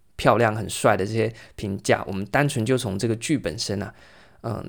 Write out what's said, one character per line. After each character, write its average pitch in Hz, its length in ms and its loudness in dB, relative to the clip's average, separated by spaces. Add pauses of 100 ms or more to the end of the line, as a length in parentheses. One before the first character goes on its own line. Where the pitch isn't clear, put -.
(140)
漂 123 220 4
亮、 110 180 4
很 101 160 -6
帅 107 260 2
的 95 80 0
这 107 80 -6
些 110 200 0 (240)
评 98 260 -4
价， 107 240 2
我 - 60 -6
们 98 140 -4
单 143 220 2
纯 120 160 0
就 127 140 2
从 104 180 -2
这 113 120 -2
个 113 80 0
剧 143 200 -2
本 95 220 -4
身 98 240 -4
啊， 101 100 -10 (500)
嗯， 113 260 -6